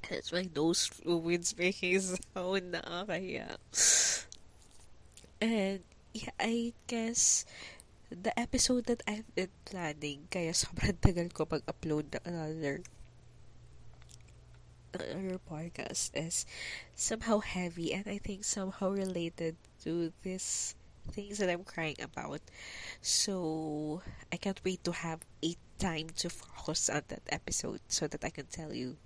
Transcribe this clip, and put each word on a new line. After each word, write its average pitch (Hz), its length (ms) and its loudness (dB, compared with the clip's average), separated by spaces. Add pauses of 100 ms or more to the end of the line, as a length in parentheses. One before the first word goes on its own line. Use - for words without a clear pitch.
That's - 240 -4
my 180 240 0
nose 165 300 4
fluids 170 680 2
making 185 440 4
sound, 185 760 -2
nakakahiya. 180 800 -4 (1800)
And, 196 400 4 (320)
yeah, - 180 -8 (100)
I 233 320 2 (160)
guess 233 560 4 (640)
the 185 280 -2
episode 240 480 4
that 240 200 2
I've 214 320 -4
been 185 160 0 (100)
planning, 151 680 -4
kaya 170 160 2
sobrang - 480 2
tagal 175 320 8
ko - 160 0
mag-upload 151 640 0
ng - 160 -4
another, 160 560 -2 (2250)
another 185 480 -4
podcast, - 640 -4
is - 320 0 (560)
somehow 226 400 4
heavy 175 560 0
and 196 160 -4
I 202 80 -2
think 202 240 -4
somehow 190 480 0
related 170 640 0 (320)
to 165 240 2 (160)
these - 480 -2 (400)
things 202 240 -6
that 190 100 4
I'm 175 140 2
crying 160 400 -4
about. - 400 -6 (580)
So, 156 1000 0 (320)
I - 80 -8
can't 190 240 -2
wait 185 180 0
to 175 80 0
have 165 300 -4 (240)
a 170 80 2 (240)
time 160 400 0
to 175 160 -2
focus - 560 -2
on - 240 0
that - 160 -10
episode - 560 -2
so - 240 0
that - 160 -4
I - 80 -4
can 139 160 -10
tell 156 240 -8
you 127 320 -4